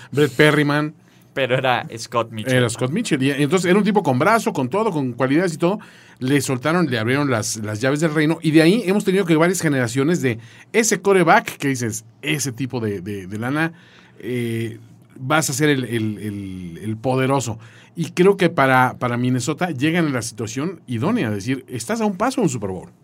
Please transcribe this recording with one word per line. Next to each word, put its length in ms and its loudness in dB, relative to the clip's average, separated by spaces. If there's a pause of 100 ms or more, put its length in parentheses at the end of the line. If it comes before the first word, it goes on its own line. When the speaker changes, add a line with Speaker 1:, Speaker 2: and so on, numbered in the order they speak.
(120)
Speaker 1:
Brett 220 2
Perryman. 600 4 (400)
Speaker 2:
Pero 240 0
era 280 0 (120)
Scott 340 -4
Mitchell. 240 -4
Speaker 1:
Era 140 4
Scott 220 -4
Mitchell. 300 -2
Y, 100 2
y 120 0
entonces 260 0
era 80 6
un 60 2
tipo 200 2
con 140 2
brazo, 360 2
con 160 -2
todo, 220 0
con 200 -2
cualidades 440 0
y 20 -12
todo. 220 0 (400)
Le 200 2
soltaron, 500 0
le 80 0
abrieron 320 0
las, 280 -2
las 240 -6
llaves 180 0
del 140 0
reino. 280 2
Y 100 0
de 100 8
ahí 240 6
hemos 180 0
tenido 220 2
que 100 4
varias 240 2
generaciones 640 0
de 180 -2 (320)
ese 300 2
quarterback 560 4
que 100 -2
dices, 380 -2 (160)
"Ese 320 -4
tipo 260 -6
de, 220 -4
de, 260 -10
de 100 -10
lana, 360 -4 (440)
eh, 640 -6 (400)
vas 300 0
a 40 -4
ser 140 0
el, 160 2
el, 360 -4
el, 600 -10
el 140 -6
poderoso". 640 0 (380)
Y 140 -6
creo 260 4
que 120 2
para, 480 4
para 200 -2
Minnesota 540 -2
llegan 360 0
en 60 -2
la 80 -2
situación 680 -8
idónea, 400 -2
es 80 -2
decir, 320 -4
estás 320 -6
a 60 -2
un 100 -2
paso 240 -2
de 60 2
un 40 4
Super 200 -6
Bowl. 200 -10 (140)